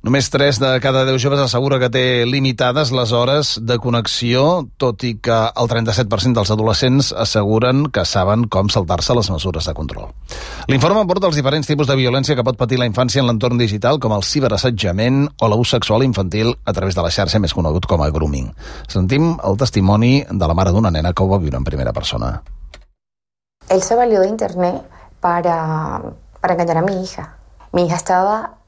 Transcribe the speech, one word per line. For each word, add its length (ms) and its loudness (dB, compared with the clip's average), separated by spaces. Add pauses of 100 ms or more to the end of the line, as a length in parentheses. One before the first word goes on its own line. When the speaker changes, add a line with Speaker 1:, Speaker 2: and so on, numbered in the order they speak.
Speaker 1:
Només 240 2
tres 320 2
de 80 2 (160)
cada 240 2
deu 80 2
joves 240 0
assegura 400 0
que 80 2
té 400 2
limitades 640 0
les 240 0
hores 380 0 (100)
de 160 0
connexió, 840 0 (100)
tot 240 -2
i 160 -4
que 160 -2
el 380 0
trenta-set 420 0
per 80 0
cent 160 2
dels 160 0
adolescents 540 2 (100)
asseguren 720 2
que 160 -2
saben 380 0 (100)
com 160 2
saltar-se 480 0
les 160 0
mesures 320 -4
de 80 -4
control. 380 -8 (580)
L'informe 320 4
aborda 300 2
els 100 0
diferents 240 0
tipus 240 0
de 80 2
violència 400 2
que 80 0
pot 160 0
patir 160 0
la 80 0
infància 380 0
en 80 2
l'entorn 260 0
digital, 400 2
com 160 0
el 160 -2
ciberassetjament 920 0 (180)
o 80 2
l'abús 240 2
sexual 320 2
infantil 480 0 (140)
a 100 -2
través 160 -2
de 80 -2
la 80 0
xarxa, 320 0
més 160 -2
conegut 320 0
com 160 2
a 80 2
grooming. 380 -2 (420)
Sentim 480 2
el 160 0
testimoni 600 4 (100)
de 220 0
la 20 2
mare 240 2
d'una 160 2
nena 220 0
que 100 0
ho 80 2
va 80 2
viure 160 -2
en 80 -2
primera 320 -4
persona. 460 -6 (1300)
Speaker 2:
Él 100 4
se 160 0
valió 240 2
de 80 2
internet 560 -4 (400)
para, 760 -2 (400)
para 100 0
engañar 240 0
a 80 2
mi 160 -2
hija. 380 -12 (340)
Mi 140 2
hija 100 -2
estaba 720 0